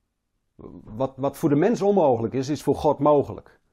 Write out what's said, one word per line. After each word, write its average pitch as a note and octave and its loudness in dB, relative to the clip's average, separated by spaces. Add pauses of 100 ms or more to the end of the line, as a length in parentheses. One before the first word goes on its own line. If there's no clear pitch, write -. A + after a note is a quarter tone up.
(840)
Wat, B2 -8
wat C3+ -4
voor E3 -2
de C#3+ 2
mens F3+ 2
onmogelijk C3+ 2
is, C3 -4
is D3 -6
voor C#3 0
God D3 0
mogelijk. C#3 0 (120)